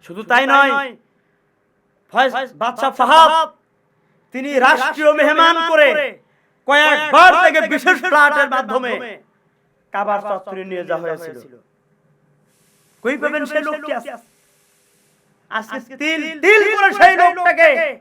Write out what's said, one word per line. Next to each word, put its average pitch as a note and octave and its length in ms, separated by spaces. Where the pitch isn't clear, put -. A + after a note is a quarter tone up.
শুধু F3+ 160
তাই B3+ 220
নয়, C#4 200
ফয়েজ B3 220
বাদশাহ A#3+ 380
ফাহাদ D#4 320
তিনি C4 160
রাষ্ট্রীয় D4 520
মেহমান D#4+ 360
করে D4+ 160
কয়েকবার D4+ 640
থেকে D#4 160
বিশেষ E4+ 240
ফ্লাইটের D4 460
মাধ্যমে B3+ 360
কাবার G3+ 260
চত্বরে F#3+ 420
নিয়ে F3+ 180
যাওয়া E3+ 200
হয়েছিল। D#3 440
কই C4 180
পাবেন D4 300
সেই D4+ 160
লোকটি D4+ 300
আজ-, A#3+ 240
আজকে A#3+ 440
তিল D#4 200
তিল G#4 180
করে G4 140
সেই F#4 220
লোকটাকে F4 480